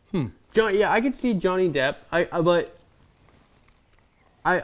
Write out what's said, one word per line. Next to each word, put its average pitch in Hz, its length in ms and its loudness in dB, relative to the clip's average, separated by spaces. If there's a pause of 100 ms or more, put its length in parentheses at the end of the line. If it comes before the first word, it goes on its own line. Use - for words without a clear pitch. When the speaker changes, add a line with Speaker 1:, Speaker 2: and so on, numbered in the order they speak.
(100)
Speaker 1:
hmm. 156 160 -2 (260)
Speaker 2:
John-, 214 240 2
yeah, 208 140 2
I 214 100 2
could 254 160 -2
see 240 180 -2
Johnny 185 360 0
Depp. 143 260 0 (140)
I, 170 220 0
I, 170 80 -2
but 170 360 0 (1700)
I, 175 200 0